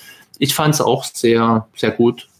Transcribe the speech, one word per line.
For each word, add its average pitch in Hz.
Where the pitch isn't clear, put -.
ich -
fand's 156
auch 123
sehr, 113
sehr 110
gut. 120